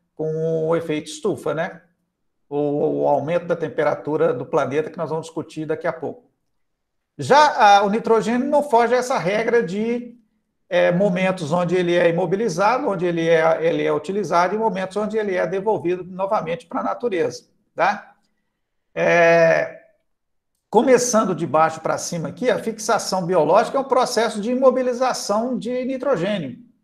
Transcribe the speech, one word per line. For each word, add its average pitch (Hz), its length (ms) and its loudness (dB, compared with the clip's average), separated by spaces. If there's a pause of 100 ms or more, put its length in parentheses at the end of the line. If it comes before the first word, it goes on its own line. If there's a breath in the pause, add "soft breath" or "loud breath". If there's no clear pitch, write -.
(160)
com 160 520 -4
o 165 80 0
efeito 156 320 -4
estufa, - 460 -4
né? 170 280 -8 (680)
O, 143 540 -2
o 143 40 2
aumento 147 380 0
da 175 100 -2
temperatura 156 760 -2
do 131 120 -8
planeta, 147 440 -2
que - 80 -18
nós 160 120 -6
vamos 160 180 -6
discutir - 380 -10
daqui 156 220 -4
a 160 60 -2
pouco. - 360 -12 (880)
Já, 214 600 6
a, 196 60 2
o 202 60 0
nitrogênio 226 580 0
não 294 160 2
foge 233 320 2
a - 20 4
essa 247 200 0
regra 220 440 0
de, 220 560 -4 (500)
é, 180 240 2
momentos 185 600 0
onde 175 240 0
ele 180 180 2
é 175 160 4
imobilizado, 196 800 0
onde 180 160 -2
ele 170 240 0
é, 160 340 4
ele 156 200 0
é 151 100 0
utilizado, 185 640 0
e - 20 0
momentos 190 400 -4
onde 214 200 -4
ele 208 180 -2
é 180 100 0
devolvido 180 580 -2
novamente 180 640 -4
pra 247 160 -8
natureza, 190 640 -4 (300)
tá? 190 400 -2 (800)
É, 165 840 4 (880)
começando 220 640 2
de 156 100 -6
baixo 156 360 0
pra 147 180 -2
cima 156 300 -8
aqui, 247 200 -4
a 190 80 2
fixação 202 680 -4
biológica 180 500 2
é 269 40 0
um - 20 -2
processo 233 580 0
de 220 100 -4
imobilização 247 1040 0
de 240 300 -6
nitrogênio. 208 720 -4 (260)